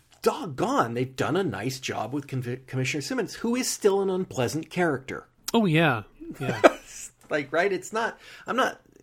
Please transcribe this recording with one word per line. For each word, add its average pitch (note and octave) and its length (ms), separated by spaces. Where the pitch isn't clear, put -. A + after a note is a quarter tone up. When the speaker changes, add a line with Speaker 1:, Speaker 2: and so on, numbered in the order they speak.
Speaker 1:
doggone, G3 720
they've B2+ 200
done A#2+ 220
a G3 80
nice A#2+ 340
job - 340
with C#3+ 140
Convi-, B2+ 400
Commissioner C3 360
Simmons, A3+ 320
who A#3 200
is B3+ 160
still G3 320
an F#3+ 80
unpleasant D#3 600
character. C#3 580
Speaker 2:
Oh, A3+ 120
yeah. D3+ 360
Yeah. - 260
Speaker 1:
<laughs> - 40
Like, D3+ 240
right? F#3 200
It's - 200
not, A3 280
I'm G3 80
not, A#3 260